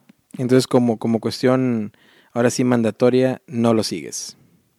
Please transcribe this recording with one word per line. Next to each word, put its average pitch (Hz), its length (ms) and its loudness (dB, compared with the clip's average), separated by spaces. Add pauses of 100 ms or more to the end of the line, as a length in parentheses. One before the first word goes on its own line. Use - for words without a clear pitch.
(380)
Entonces, 127 300 2
como, 120 300 2
como 117 220 -2
cuestión, 120 720 -2 (400)
ahora 120 180 2
sí, 127 140 -2
mandatoria, 123 840 2
no 117 280 0
lo 107 100 2
sigues. - 540 -10 (420)